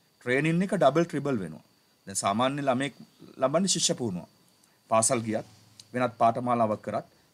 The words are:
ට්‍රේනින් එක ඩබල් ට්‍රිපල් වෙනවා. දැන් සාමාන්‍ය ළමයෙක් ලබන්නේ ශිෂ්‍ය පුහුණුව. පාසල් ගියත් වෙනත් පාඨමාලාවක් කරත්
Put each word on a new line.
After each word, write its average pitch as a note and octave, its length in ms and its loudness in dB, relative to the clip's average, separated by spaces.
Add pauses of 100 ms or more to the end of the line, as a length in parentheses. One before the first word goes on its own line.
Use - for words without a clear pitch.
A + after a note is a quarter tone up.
(160)
ට්‍රේනින් D3 460 0
එක G3+ 140 -2
ඩබල් D#3+ 300 4
ට්‍රිපල් C#3+ 340 -2
වෙනවා. E2 260 -10 (420)
දැන් G2 80 -10
සාමාන්‍ය B2 460 0
ළමයෙක් C3+ 320 -2 (440)
ලබන්නේ D#3 360 0
ශිෂ්‍ය E3+ 200 0
පුහුණුව. F#2+ 340 -6 (600)
පාසල් A2+ 320 2
ගියත් A2 260 -4 (420)
වෙනත් B2 280 -2
පාඨමාලාවක් A#2 640 2
කරත් A2 260 -6 (260)